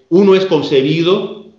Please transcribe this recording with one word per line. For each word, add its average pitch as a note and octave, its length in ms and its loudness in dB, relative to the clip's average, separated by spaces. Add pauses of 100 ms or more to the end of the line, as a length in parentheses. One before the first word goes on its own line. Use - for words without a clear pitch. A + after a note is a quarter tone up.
uno F#3+ 260 4
es F#3+ 100 0
concebido D#3+ 1000 -2 (140)